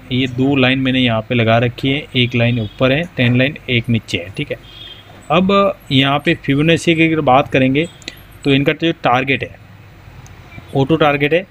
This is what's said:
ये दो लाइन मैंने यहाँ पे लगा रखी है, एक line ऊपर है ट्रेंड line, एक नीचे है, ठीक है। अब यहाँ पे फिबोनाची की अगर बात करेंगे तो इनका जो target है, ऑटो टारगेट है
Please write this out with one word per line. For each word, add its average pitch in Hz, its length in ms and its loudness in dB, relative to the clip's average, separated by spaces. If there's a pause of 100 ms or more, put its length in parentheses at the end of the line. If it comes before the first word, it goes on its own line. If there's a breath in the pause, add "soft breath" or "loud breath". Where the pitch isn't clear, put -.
(120)
ये 131 180 -2
दो 127 260 0
लाइन 131 240 2
मैंने 131 200 0
यहाँ 113 220 0
पे 123 140 -6
लगा 113 240 2
रखी 123 320 -2
है, 147 140 -4 (100)
एक 123 200 0
line 120 260 0
ऊपर 127 300 -2
है 151 140 0
ट्रेंड 123 320 0
line, 139 200 0 (120)
एक 120 200 -2
नीचे 113 280 -2
है, - 200 -8
ठीक 147 140 -8
है। 120 60 -8 (720 loud breath)
अब 185 200 2 (400)
यहाँ 139 280 2
पे 165 160 0
फिबोनाची 156 600 0
की 160 120 2
अगर 160 160 0
बात 135 280 4
करेंगे 139 360 0 (560 loud breath)
तो 143 100 2
इनका 143 200 2
जो 165 200 -2
target 131 500 0
है, - 120 -14 (1200)
ऑटो 135 200 0
टारगेट 147 380 0
है 185 180 0